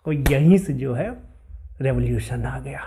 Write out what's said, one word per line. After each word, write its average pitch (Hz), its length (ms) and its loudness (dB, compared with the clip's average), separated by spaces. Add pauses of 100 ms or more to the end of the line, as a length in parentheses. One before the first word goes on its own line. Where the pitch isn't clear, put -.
और 156 60 0
यहीं 147 440 6
से 180 160 -2
जो 131 200 -4
है, 208 360 -6 (520)
रिवॉल्यूशन 120 600 0
आ 127 160 -6
गया, 135 280 -12